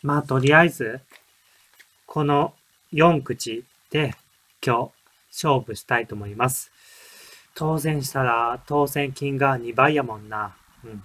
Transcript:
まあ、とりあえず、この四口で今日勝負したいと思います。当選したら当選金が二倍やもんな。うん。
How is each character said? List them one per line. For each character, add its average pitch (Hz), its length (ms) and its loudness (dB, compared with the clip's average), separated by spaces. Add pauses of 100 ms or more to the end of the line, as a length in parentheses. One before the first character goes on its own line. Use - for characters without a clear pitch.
ま 147 180 0
あ、 143 40 -2
と 131 160 0
り 139 160 4
あ 160 80 10
え 175 60 4
ず、 123 320 -8 (1040)
こ - 160 -2
の 147 320 2 (380)
四 160 280 4
口 120 440 -8 (260)
で 151 240 -2 (500)
今 123 220 0
日 - 60 -20 (400)
勝 139 280 2
負 110 140 -12
し - 80 -14
た 120 160 0
い 113 80 -4
と 110 80 -12
思 104 140 -10
い 101 80 -12
ま 123 140 2
す。 - 200 -10 (840)
当 156 260 -2
選 147 240 -2
し 135 60 -8
た 135 120 -2
ら 120 440 0
当 147 200 2
選 139 260 -4
金 139 240 -4
が 135 220 2
二 120 140 -8
倍 139 240 4
や 139 80 0
も 110 120 -10
ん 104 120 -20
な。 107 260 -8 (300)
う 113 40 -18
ん。 107 160 -14